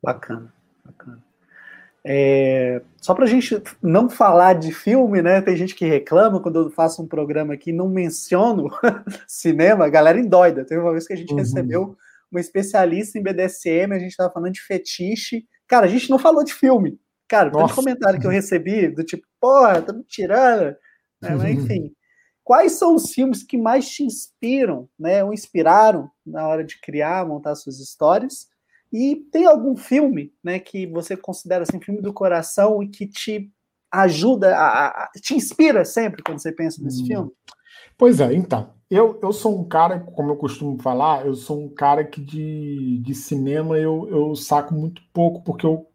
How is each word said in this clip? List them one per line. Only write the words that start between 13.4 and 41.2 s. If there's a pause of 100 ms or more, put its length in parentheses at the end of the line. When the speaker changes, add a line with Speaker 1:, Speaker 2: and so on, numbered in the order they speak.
Speaker 1:
S
M,
a
gente
tava
falando
de
fetiche. (220)
Cara,
a
gente
não
falou
de
filme. (300)
Cara,
tanto
Speaker 2:
Nossa.
Speaker 1:
comentário
que
eu
recebi,
do
tipo, (180)
"Porra,
tá
me
tirando." (460)
Né?
Mas,
Speaker 2:
<laughs>
Speaker 1:
enfim. (540)
Quais
são
os
filmes
que
mais
te
inspiram, (100)
né?
Ou
inspiraram (140)
na
hora
de
criar,
montar
suas
histórias? (440)
E (160)
tem
algum
filme, (100)
né,
que
você
considera,
assim,
filme
do
coração
e
que
te (400)
ajuda,
a,
a, (180)
a, (100)
te
inspira
sempre
quando
você
pensa
nesse
Speaker 2:
Hum.
Speaker 1:
filme? (640)
Speaker 2:
Pois
é,
então, (180)
eu,
eu
sou
um
cara,
como
eu
costumo
falar,